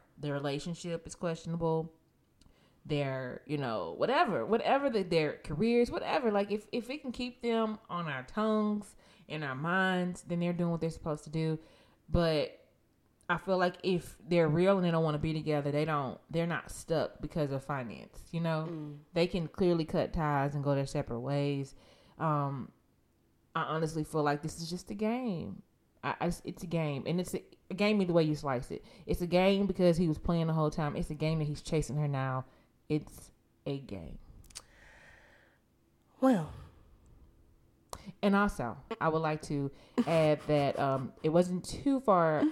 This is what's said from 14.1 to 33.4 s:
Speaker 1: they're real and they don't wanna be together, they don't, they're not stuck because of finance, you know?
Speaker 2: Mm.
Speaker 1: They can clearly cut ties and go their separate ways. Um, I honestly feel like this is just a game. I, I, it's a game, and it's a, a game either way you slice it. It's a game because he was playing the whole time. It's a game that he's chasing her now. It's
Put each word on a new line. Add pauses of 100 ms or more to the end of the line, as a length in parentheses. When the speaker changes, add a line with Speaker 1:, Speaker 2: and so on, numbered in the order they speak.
Speaker 1:
they're
real
and
they
don't
wanna
be
together,
they
don't, (100)
they're
not
stuck
because
of
finance, (120)
you
know?
Speaker 2:
Mm. (160)
Speaker 1:
They
can
clearly
cut
ties
and
go
their
separate
ways. (460)
Um, (840)
I
honestly
feel
like
this
is
just
a
game. (420)
I,
I, (120)
it's
a
game,
and
it's
a, (280)
a
game
either
way
you
slice
it. (220)
It's
a
game
because
he
was
playing
the
whole
time.
It's
a
game
that
he's
chasing
her
now. (440)
It's (340)